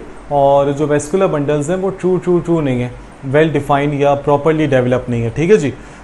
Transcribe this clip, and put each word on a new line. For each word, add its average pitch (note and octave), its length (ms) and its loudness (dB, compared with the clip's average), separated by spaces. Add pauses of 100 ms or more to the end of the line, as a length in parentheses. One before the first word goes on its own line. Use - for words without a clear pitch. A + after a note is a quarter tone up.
(320)
और C#3 400 4
जो C#3+ 140 -2
vascular D3 400 0
bundles D3 440 -2
हैं F#3 60 -2
वो F#3+ 140 -4
true, F3+ 280 -2
true, F3 200 0
true E3 220 0
नहीं B2+ 220 0
है, B2 100 -6 (380)
well D3+ 220 2
defined C#3+ 420 0
या C#3+ 200 2
properly D3 520 0
डेवलप B2+ 440 0
नहीं A#2 120 -2
है। A#2 80 -4
ठीक D#3 200 0
है G#3+ 60 6
जी, D3 180 0 (300)